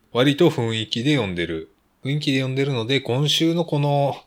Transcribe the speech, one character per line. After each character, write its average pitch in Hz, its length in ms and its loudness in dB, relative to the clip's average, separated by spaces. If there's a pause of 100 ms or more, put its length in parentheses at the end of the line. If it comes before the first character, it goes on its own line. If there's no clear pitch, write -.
(120)
割 135 260 2
と 175 120 6
雰 113 260 -2
囲 107 120 -4
気 117 160 -6
で 147 120 2
読 104 160 0
ん 87 40 -6
で 85 100 -2
る。 80 240 -6 (340)
雰 139 140 -2
囲 - 20 -2
気 147 120 -2
で 131 80 2
読 131 120 -2
ん 131 40 -4
で 139 100 0
る 143 80 -2
の 113 140 -2
で、 135 120 2
今 139 300 0
週 165 240 2
の 170 100 0
こ 160 160 -2
の 143 360 0 (120)